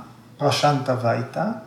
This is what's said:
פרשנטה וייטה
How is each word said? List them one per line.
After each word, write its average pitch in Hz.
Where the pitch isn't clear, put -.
פרשנטה 135
וייטה 120